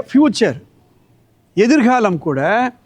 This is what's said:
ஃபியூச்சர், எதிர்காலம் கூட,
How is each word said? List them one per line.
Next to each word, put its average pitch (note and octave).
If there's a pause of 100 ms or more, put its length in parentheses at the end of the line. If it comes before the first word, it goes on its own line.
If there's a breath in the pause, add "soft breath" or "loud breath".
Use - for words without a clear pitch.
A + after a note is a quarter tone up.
ஃபியூச்சர், A#3 (960)
எதிர்காலம் A#3
கூட, E3+ (140)